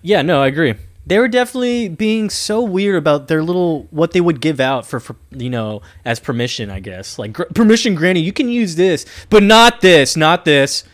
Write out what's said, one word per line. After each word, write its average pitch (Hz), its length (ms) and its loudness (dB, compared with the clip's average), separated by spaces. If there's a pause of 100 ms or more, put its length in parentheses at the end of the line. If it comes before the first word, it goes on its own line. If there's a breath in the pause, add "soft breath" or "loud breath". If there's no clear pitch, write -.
yeah, 180 180 2
no, 156 220 2
I 135 40 4
agree. 135 280 0 (320)
They 185 100 0
were 247 100 4
definitely 240 640 -2
being 214 400 -2
so - 320 -4
weird 202 340 0
about 147 320 0
their 156 160 0
little, 170 460 -2
what 165 220 -2
they 180 100 2
would 170 200 0
give 151 180 -2
out 131 260 -2
for, - 140 -8
for, - 160 -16 (160)
you 127 180 -10
know, 110 320 -6 (240 soft breath)
as 117 140 -4
permission, 120 500 -6
I 95 100 -10
guess. 95 400 -14
Like, 107 140 -10
"Gr-, - 100 -6 (120)
permission 220 400 0
granted, 175 260 0
you 175 100 -4
can 254 160 -2
use 233 280 -4
this, 175 300 0 (260 loud breath)
but 214 120 8
not 226 380 6
this, 165 340 6
not 165 300 2
this, 139 380 2 (100)